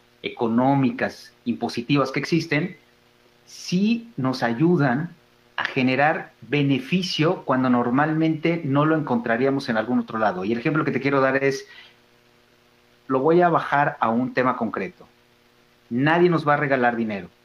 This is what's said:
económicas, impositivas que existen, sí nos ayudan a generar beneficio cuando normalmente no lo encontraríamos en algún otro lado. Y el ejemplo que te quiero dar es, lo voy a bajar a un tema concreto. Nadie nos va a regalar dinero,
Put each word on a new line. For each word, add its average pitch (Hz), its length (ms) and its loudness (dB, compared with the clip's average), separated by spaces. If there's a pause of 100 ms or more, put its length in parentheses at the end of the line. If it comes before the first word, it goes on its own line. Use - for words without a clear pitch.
(260)
económicas, 120 1080 0 (100)
impositivas 120 680 -2
que 147 100 -4
existen, 160 560 -2 (680)
sí 214 720 -2
nos 127 260 -4
ayudan 143 720 0 (440)
a 139 80 -4
generar 135 760 0
beneficio 147 1040 0
cuando 131 260 0
normalmente 156 920 0
no 139 220 2
lo 160 100 4
encontraríamos 131 720 0
en 117 80 -2
algún 117 240 0
otro 117 200 -6
lado. 92 260 0
Y 113 80 0
el 117 60 -2
ejemplo 156 260 0
que 143 60 -2
te 127 100 -2
quiero 135 180 0
dar 135 240 0
es, 135 240 -2 (1400)
lo 131 120 0
voy 165 220 4
a 175 80 6
bajar 147 500 0
a 117 120 2
un 123 220 0
tema 127 220 0
concreto. 98 540 -8 (800)
Nadie 156 400 2
nos 156 180 0
va 147 60 4
a 143 40 2
regalar 131 380 0
dinero, 104 320 -6 (180)